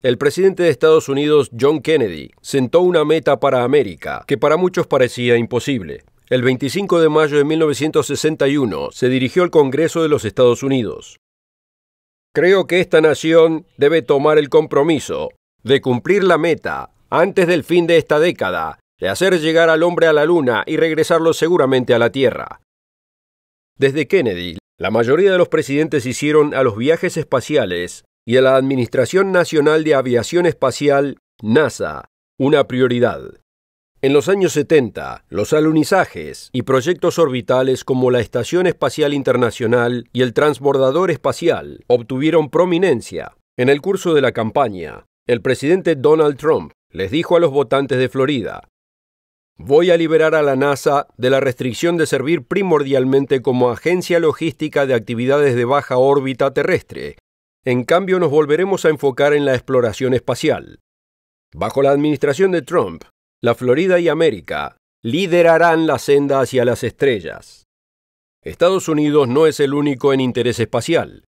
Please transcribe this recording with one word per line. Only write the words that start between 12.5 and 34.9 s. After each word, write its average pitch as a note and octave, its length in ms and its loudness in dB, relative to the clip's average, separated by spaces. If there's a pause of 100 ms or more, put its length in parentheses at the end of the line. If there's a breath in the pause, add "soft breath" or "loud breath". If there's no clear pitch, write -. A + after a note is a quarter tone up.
que F3 140 0
esta F3+ 200 2
nación D#3+ 680 2 (100)
debe D3+ 240 2
tomar D3 380 2
el C#3+ 100 -2
compromiso C#3+ 800 0 (320)
de C3 200 0
cumplir D3+ 420 0
la E3+ 160 2
meta F#2+ 500 -4 (220)
antes F3+ 340 2
del E3+ 180 0
fin E3+ 220 0
de E3 120 2
esta D3+ 220 0
década, F#2 600 -4 (200)
de F2+ 80 -4
hacer F3 320 0
llegar D#3+ 300 2
al D#3+ 140 2
hombre E3 240 2
a D#3 60 4
la D3+ 120 2
luna C3+ 400 0
y D#3 120 -4
regresarlo D#3+ 540 0
seguramente C3+ 640 2
a A2+ 60 4
la A#2 120 2
Tierra". - 480 -2 (1160)
Desde C#3 300 0
Kennedy, F2+ 500 -2 (220)
la F#2 100 -4
mayoría C3 420 2
de F#3 60 2
los F3 100 4
presidentes D3 600 -2
hicieron D3 480 0
a C3 80 0
los A2 120 0
viajes D#3+ 420 -2
espaciales G#2 880 -4 (200)
y A#2 140 0
a C3 40 6
la C3 140 4
Administración C3+ 760 0
Nacional D#3 520 2
de D3+ 120 2
Aviación C3 500 0
Espacial, C#3+ 720 0 (240)
nasa, G#2+ 640 -2 (320)
una C#3 300 2
prioridad. A#2+ 520 0 (840)
En C3+ 100 2
los D3 160 2
años F#3+ 240 0
setenta, A#2 760 -2